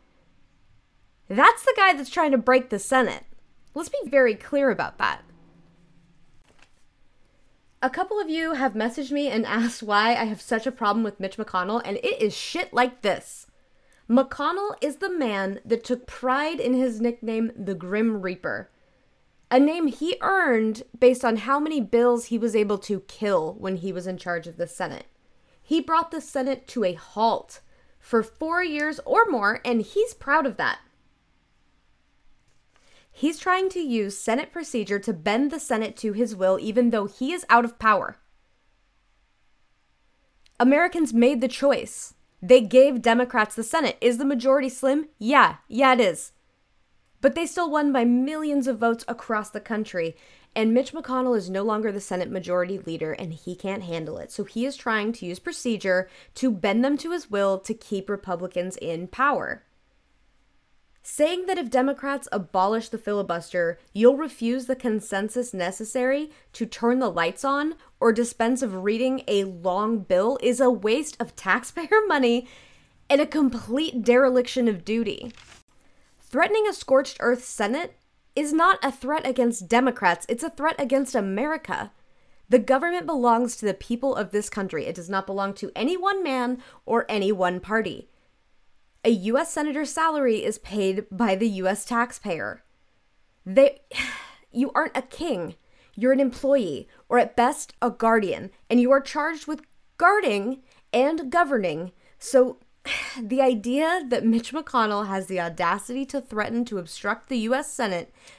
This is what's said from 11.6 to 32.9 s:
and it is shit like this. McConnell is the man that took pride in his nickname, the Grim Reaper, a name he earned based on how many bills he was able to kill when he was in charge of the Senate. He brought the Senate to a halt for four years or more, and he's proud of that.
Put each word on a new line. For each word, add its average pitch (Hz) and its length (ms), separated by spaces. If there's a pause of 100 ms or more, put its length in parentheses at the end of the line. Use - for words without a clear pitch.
and 202 140
it - 240
is 208 120
shit - 380
like 247 300
this. - 460 (600)
McConnell 294 760
is 294 140
the 381 140
man 208 540
that 226 180
took 247 240
pride 285 540
in 247 140
his 247 260
nickname, 226 560
the 196 180
Grim 208 460
Reaper, 175 500 (800)
a 247 80
name 311 280
he 294 340
earned 240 600 (160)
based 247 260
on 226 140
how 254 200
many 302 220
bills 233 460
he 233 100
was 214 180
able 208 220
to 190 240
kill 185 540
when 190 220
he 180 180
was 175 120
in 185 120
charge 170 280
of 165 120
the 170 80
Senate. - 400 (560)
He 320 180
brought 330 300
the 320 100
Senate 262 480
to 240 160
a 180 80
halt - 680 (380)
for 226 240
four 320 400
years 302 440
or 453 180
more, 220 400
and 233 160
he's 415 320
proud 294 320
of 233 140
that. 131 220 (2250)